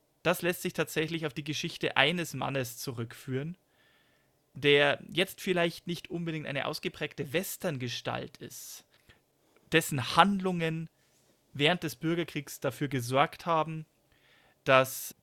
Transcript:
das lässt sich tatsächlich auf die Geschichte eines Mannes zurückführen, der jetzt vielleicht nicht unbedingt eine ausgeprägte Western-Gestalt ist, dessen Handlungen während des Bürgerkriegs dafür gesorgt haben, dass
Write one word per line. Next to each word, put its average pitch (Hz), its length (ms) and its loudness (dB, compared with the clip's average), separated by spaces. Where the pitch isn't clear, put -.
das 175 180 2
lässt 175 220 -2
sich 180 100 -2
tatsächlich 160 540 -2
auf 147 80 -6
die 151 100 -6
Geschichte - 540 -4
eines 160 340 2
Mannes 135 460 -4
zurückführen, 131 800 -6
der 143 520 6
jetzt - 360 -2
vielleicht 175 440 0
nicht 175 240 -6
unbedingt 165 360 -6
eine 135 180 -4
ausgeprägte 151 680 -6
Western-Gestalt 127 1040 -4
ist, - 460 -16
dessen 156 460 0
Handlungen 175 720 4
während 151 300 4
des 156 140 -2
Bürgerkriegs 160 640 -2
dafür 143 280 -2
gesorgt 131 560 0
haben, 160 400 -2
dass 131 580 4